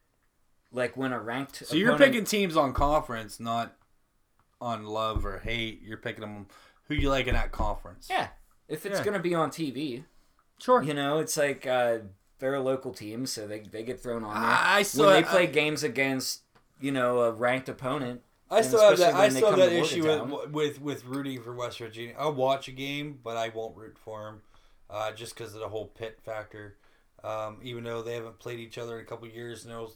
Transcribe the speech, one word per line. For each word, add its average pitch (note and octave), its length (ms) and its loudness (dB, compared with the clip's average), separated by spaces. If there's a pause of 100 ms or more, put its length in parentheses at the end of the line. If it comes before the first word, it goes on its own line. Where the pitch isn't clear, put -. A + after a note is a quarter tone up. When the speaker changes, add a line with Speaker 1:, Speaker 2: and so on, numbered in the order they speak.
(720)
Speaker 1:
like, B2 240 -4
when C3 160 -2
a A#2+ 80 -4
ranked B2 460 -8
Speaker 2:
So D3 100 0
you're G#3 140 6
Speaker 1:
opponent C#4 220 6
Speaker 2:
picking A3+ 120 0
teams F#3+ 320 0
on C#3 160 4
conference, C#3+ 640 0
not A#2 380 -4 (840)
on A2+ 240 -6
love G#2+ 400 -2
or F#2+ 140 -8
hate. A2+ 420 -6
You're G#2+ 160 -12
picking A2 240 -10
them G#2 240 -12 (420)
who D3+ 60 -4
you C#3+ 160 2
like C3 160 2
in B2 80 2
that A2 180 0
conference. G2+ 560 -4
Speaker 1:
Yeah. F4+ 200 -2 (400)
If D#3 180 -8
it's G3 140 -2
Speaker 2:
Yeah. B2 40 -4
Speaker 1:
gonna G3+ 140 0
be F3 160 0
on D#3 160 2
T D#3+ 200 -6
V. C3+ 340 -8 (540)
Speaker 2:
Sure. B3 240 4
Speaker 1:
You D3 120 -2
know, C#3+ 240 0
it's D#3 200 -2
like, C#3+ 280 0
uh, B2 320 2 (400)
they're C3+ 160 -2
a C#3 60 0
local C3 320 -2
team, A2 340 -8
so A2 200 -6
they, G#2+ 140 -10
they G#2+ 220 -12
get B2 200 -8
thrown A#2 220 -4
on G#2+ 100 -6
there. A2 160 -2
Speaker 2:
I, D3+ 280 4
I G#3 40 4
still G3+ 240 4
Speaker 1:
When F#3+ 80 10
they F3+ 80 8
Speaker 2:
ha-, - 80 0
Speaker 1:
play F#3 140 6
Speaker 2:
I - 20 4
Speaker 1:
games D3 360 0
against, C3+ 600 -2 (380)
you C#3 120 -2
know, B2 280 2
a A#2 120 4
ranked B2 380 0
opponent, B2+ 500 -6 (300)
Speaker 2:
I F#3+ 80 4
Speaker 1:
and A3+ 80 6
Speaker 2:
still A#3+ 140 4
have G3+ 180 10
that. F3 100 8
Speaker 1:
especially E3+ 100 6
Speaker 2:
I G3 60 8
Speaker 1:
when G#3+ 80 6
they C4 80 2
Speaker 2:
still G#3+ 100 8
have F#3 80 6
Speaker 1:
come F#3 100 8
Speaker 2:
that E3+ 60 2
Speaker 1:
to F3 60 4
Speaker 2:
issue E3 260 0
with, D#3 120 4 (100)
Speaker 1:
Morgantown. D3 240 -8
Speaker 2:
with, D3 300 -2
with C3+ 240 -6
rooting C3 360 -6
for A#2+ 120 -12
West A#2+ 240 -8
Virginia. A#2 400 -10
I'll D3 160 0
watch C3+ 340 0
a B2+ 40 -14
game, C#3+ 500 -8
but A#2 160 -6
I A2+ 100 -2
won't A2 280 -8
root A2 220 -18
for G#2+ 300 -12
'em, A2 140 -18 (480)
uh, G#2+ 220 -4
just A2 220 -14
'cause G#2+ 200 -12
of A2 60 -14
the G#2+ 80 -6
whole G#2 180 -6
Pitt - 360 -12
factor. G#2+ 540 -12 (480)
Um, G#2+ 380 -6
even A#2+ 220 -10
though A#2 180 -6
they A#2 120 -8
haven't A2+ 240 -10
played A#2+ 220 -12
each A2+ 180 -14
other A#2 200 -10
in A2 60 -14
a - 40 -20
couple A#2 200 -14
years, A#2 360 -12
and A#2 80 -16
they'll A2+ 240 -10